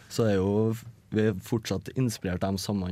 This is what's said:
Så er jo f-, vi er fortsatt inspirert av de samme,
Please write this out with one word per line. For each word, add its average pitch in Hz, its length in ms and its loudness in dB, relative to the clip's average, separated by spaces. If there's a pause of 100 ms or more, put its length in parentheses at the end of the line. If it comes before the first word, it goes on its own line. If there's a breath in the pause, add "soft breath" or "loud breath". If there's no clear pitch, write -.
Så - 160 0
er 104 140 4
jo 98 160 2 (140)
f-, 113 180 -4 (260)
vi 107 160 4
er 101 80 0
fortsatt 101 560 -4
inspirert 101 520 -2
av 98 120 0
de 95 60 -4
samme, 98 300 -2